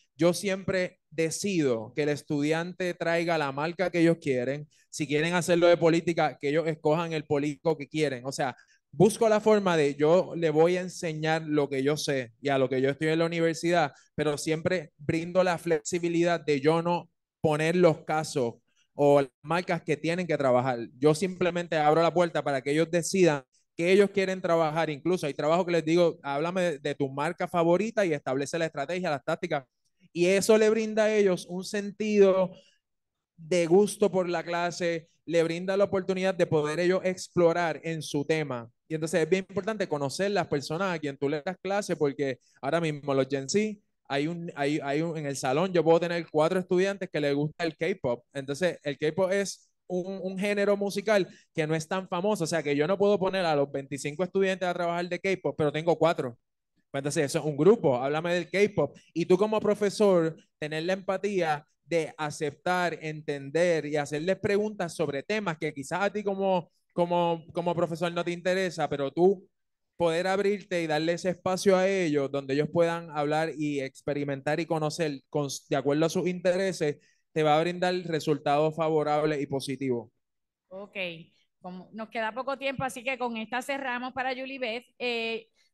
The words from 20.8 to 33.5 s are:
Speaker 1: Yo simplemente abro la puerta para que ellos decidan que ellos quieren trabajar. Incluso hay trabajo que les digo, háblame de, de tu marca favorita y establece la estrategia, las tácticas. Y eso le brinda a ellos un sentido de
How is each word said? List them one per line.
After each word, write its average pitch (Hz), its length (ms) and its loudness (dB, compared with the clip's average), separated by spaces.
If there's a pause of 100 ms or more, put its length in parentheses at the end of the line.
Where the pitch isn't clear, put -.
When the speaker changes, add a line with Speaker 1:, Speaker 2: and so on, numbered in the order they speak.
Speaker 1:
Yo 147 160 4
simplemente 175 600 -2
abro 156 260 4
la 165 120 4
puerta 165 280 2
para 139 200 -2
que 139 100 -4
ellos 160 180 2
decidan 165 540 2 (320)
que 170 160 0
ellos 196 200 6
quieren 190 300 -2
trabajar. 165 480 2
Incluso 160 380 -2
hay 139 60 -4
trabajo 165 320 2
que 175 80 -2
les 165 100 2
digo, 165 400 4
háblame 160 380 -2
de, 165 180 -2
de 147 160 -4
tu 139 140 -2
marca 156 400 -4
favorita 180 560 2
y 165 80 0
establece 143 440 -4
la 165 100 0
estrategia, 165 420 -4
las 139 160 -2
tácticas. 160 400 -4 (480)
Y 170 140 2
eso 196 300 4
le 214 120 4
brinda 214 360 0
a 214 80 2
ellos 196 360 2
un 180 160 -8
sentido 202 880 2 (840)
de 170 300 0